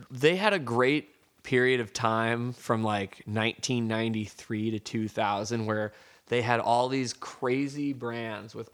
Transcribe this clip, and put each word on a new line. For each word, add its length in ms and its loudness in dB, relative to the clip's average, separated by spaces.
they 240 4
had 180 2
a 60 2
great 500 2
period 360 4
of 140 -6
time 600 0
from, 300 0
like, 440 -2
nineteen 600 0
ninety-three 840 -2
to 80 -4
two 280 -4
thousand 580 -2
where 280 -2
they 140 0
had 180 2
all 300 2
these 240 -2
crazy 760 -4
brands 640 -8
with 200 -12